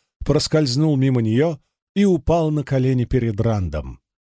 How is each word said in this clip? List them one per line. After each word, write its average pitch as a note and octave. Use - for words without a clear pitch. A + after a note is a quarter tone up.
проскользнул D3
мимо C3
неё C3
и G3+
упал E3
на D3+
колени C3
перед A#2
Рандом. D#2+